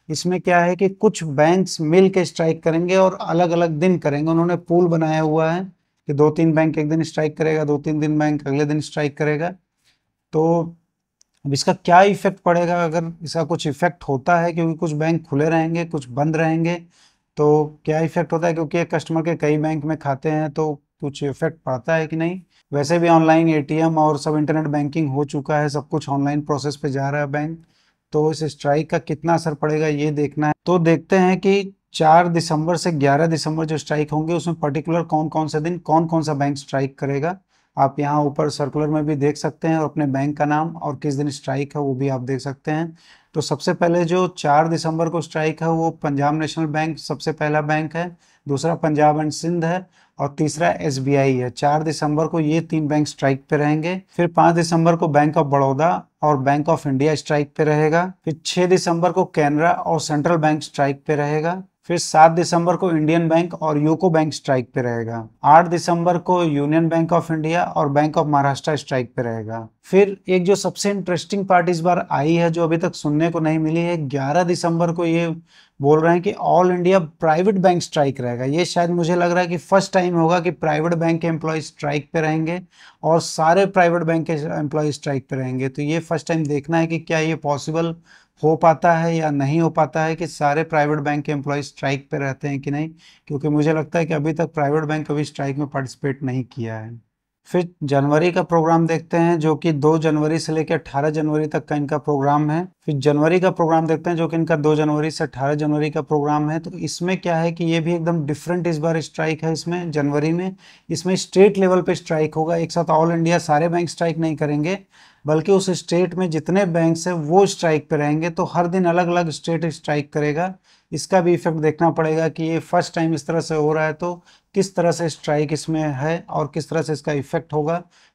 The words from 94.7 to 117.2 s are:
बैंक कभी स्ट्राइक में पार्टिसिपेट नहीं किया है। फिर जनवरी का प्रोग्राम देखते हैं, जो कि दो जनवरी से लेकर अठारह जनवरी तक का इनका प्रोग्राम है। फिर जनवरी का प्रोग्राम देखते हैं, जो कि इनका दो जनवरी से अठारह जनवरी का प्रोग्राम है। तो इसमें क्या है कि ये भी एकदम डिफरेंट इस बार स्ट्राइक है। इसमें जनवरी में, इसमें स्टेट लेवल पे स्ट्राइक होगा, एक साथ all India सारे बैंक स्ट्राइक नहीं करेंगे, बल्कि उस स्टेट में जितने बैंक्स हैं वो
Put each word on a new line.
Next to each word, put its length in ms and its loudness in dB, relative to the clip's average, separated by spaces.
बैंक 240 -4
कभी 160 -2
स्ट्राइक 340 -6
में 100 -4
पार्टिसिपेट 560 -6
नहीं 200 -4
किया 340 -10
है। 240 -14
फिर 240 -2
जनवरी 480 2
का 120 0
प्रोग्राम 440 2
देखते 300 -2
हैं, 220 2
जो 160 2
कि 160 0
दो 260 2
जनवरी 420 0
से 140 -6
लेकर 200 -2
अठारह 360 -2
जनवरी 380 -2
तक 180 -4
का 100 -4
इनका 220 -2
प्रोग्राम 540 0
है। 160 -2
फिर 100 -2
जनवरी 440 2
का 120 2
प्रोग्राम 360 2
देखते 220 -2
हैं, 80 -2
जो 100 0
कि 100 -4
इनका 180 0
दो 200 2
जनवरी 360 0
से 120 -6
अठारह 320 -2
जनवरी 340 0
का 120 -4
प्रोग्राम 480 0
है। 100 -4
तो 120 -10
इसमें 500 -4
क्या 160 -2
है 140 0
कि 140 -6
ये 140 0
भी 160 -2
एकदम 300 -2
डिफरेंट 420 -4
इस 100 0
बार 240 -2
स्ट्राइक 420 -4
है। 100 -2
इसमें 380 -6
जनवरी 420 0
में, 220 -4
इसमें 260 -2
स्टेट 420 4
लेवल 240 4
पे 140 0
स्ट्राइक 400 -2
होगा, 200 -2
एक 160 -2
साथ 140 -2
all 260 2
India 280 2
सारे 300 2
बैंक 200 -2
स्ट्राइक 280 -2
नहीं 180 -2
करेंगे, 440 -2
बल्कि 260 2
उस 180 4
स्टेट 460 0
में 140 -2
जितने 360 0
बैंक्स 420 0
हैं 60 -2
वो 320 4